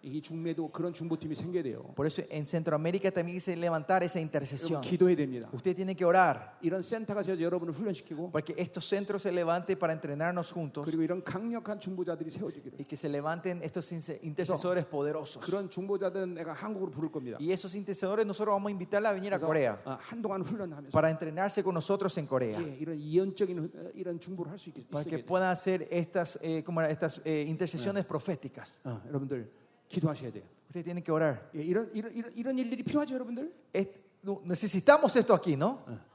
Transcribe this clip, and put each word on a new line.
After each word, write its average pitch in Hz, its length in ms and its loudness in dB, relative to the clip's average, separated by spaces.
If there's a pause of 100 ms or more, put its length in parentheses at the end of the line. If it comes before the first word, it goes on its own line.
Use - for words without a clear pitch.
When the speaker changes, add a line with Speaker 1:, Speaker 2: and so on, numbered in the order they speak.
Speaker 1:
이 143 200 -6
중미에도 165 480 -4
그런 170 220 -4
중보팀이 165 420 -4
생겨야 170 300 -2
돼요. 123 180 -6 (140)
Speaker 2:
Por 139 100 2
eso - 240 -2
en 151 160 -4
Centroamérica 165 640 2
también 180 280 -2
hay 170 40 -6
que 180 140 -2
levantar 170 480 2
esa 170 160 -2
intercesión. 147 580 -2
Speaker 1:
여러분, 135 100 -4
기도해야 180 280 8
됩니다. 131 360 -2
Speaker 2:
Usted 156 220 0
tiene 185 220 -2
que 185 80 0
orar. 170 480 6 (100)
Speaker 1:
이런 175 200 2
센터가 208 420 -2
세워져 175 180 0
여러분을 170 320 0
훈련시키고 170 560 -4
Speaker 2:
Para 151 140 0
que 170 120 -6
estos 175 320 -4
centros 202 340 0
se 185 100 0
levanten 175 440 2
para 165 160 2
entrenarnos 160 600 -2
juntos. 151 340 -4
Speaker 1:
그리고 160 160 2
이런 180 220 0
강력한 220 560 -4
중보자들이 170 500 -4
세워지기를. 147 480 -10
Speaker 2:
Y 139 80 -8
que - 80 -10
se 151 140 -6
levanten 165 560 -2
estos 160 260 -6
inse-, 165 320 -8
intercesores 175 640 0
poderosos. 147 600 -4
Speaker 1:
그런 190 240 -2
중보자들은 190 640 -2
내가 160 180 -6
한국으로 190 400 -4
부를 151 180 -4
겁니다. 127 300 -6
Speaker 2:
Y 160 100 0
esos 185 240 -2
intercesores 202 500 0
nosotros 208 300 0
vamos 196 140 0
a - 20 -2
invitarla 202 380 0
a 208 40 4
venir 190 220 0
a 180 60 0
Speaker 1:
그래서, 160 80 0
Speaker 2:
Corea. 131 360 4
Speaker 1:
어, 131 140 -6
한동안 208 440 -4
훈련하면서 156 500 -6
Speaker 2:
Para 160 180 8
entrenarse 170 540 0
con 180 100 2
nosotros 196 440 2
en 147 100 -4
Corea. 120 340 2
Speaker 1:
예, 143 160 -6
이런 156 220 -6
예언적인, 180 580 2 (160)
어, 170 200 -12
이런 175 260 -6
중보를 170 320 -8
할 196 80 -12
수 - 80 -16
있게, 143 200 -14
Speaker 2:
Para 147 140 -2
que 160 80 -4
Speaker 1:
있게 160 60 -2
돼요. - 100 -6
Speaker 2:
puedan 185 240 4
hacer 180 400 0
estas, 170 520 0
eh, 160 220 0
como 165 160 -2
era, 156 100 4
estas, 156 340 -2
eh, 156 240 2
intercesiones 170 560 0
Speaker 1:
예. - 40 -8
Speaker 2:
proféticas. - 760 -6
Speaker 1:
어, 120 240 -6
여러분들, 135 420 -4 (380)
기도하셔야 147 440 0
돼요. 98 120 -12 (240)
Speaker 2:
Usted 175 160 -8
tiene 175 180 -4
que 170 100 0
orar. 156 420 2
Speaker 1:
예, 151 80 -6
이런, 185 320 2
이런, 220 180 -4
이런, 233 220 -6
이런 254 240 0
일들이 240 240 -2
필요하죠, 294 320 2
여러분들? 254 380 -6 (200)
Speaker 2:
Es-, 190 160 2 (340)
no, 196 220 -4
necesitamos 208 720 8
esto 220 180 8
aquí, 160 220 4
¿no? 220 320 0
Speaker 1:
예. 113 100 -8 (160)